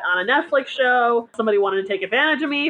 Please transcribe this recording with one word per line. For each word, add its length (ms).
on 160
a 20
Netflix 380
show, 720
somebody 200
wanted 260
to 40
take 140
advantage 420
of 60
me 200